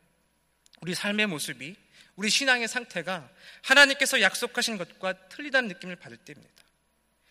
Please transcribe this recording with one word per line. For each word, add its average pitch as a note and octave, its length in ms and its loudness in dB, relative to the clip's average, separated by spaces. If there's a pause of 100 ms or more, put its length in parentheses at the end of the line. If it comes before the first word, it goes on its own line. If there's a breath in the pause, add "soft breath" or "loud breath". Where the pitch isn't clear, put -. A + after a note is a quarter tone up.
(800)
우리 E3+ 120 -6
삶의 G#3 340 -2
모습이, C#3 500 -10 (380 soft breath)
우리 G3+ 140 -4
신앙의 B3 380 2
상태가 F3+ 640 -8 (340 loud breath)
하나님께서 C4+ 580 6
약속하신 A3+ 560 0
것과 F#3 520 -10
틀리다는 C4 400 -2
느낌을 F3+ 260 -12
받을 A#2 220 -20
때입니다. B2+ 340 -20 (800 soft breath)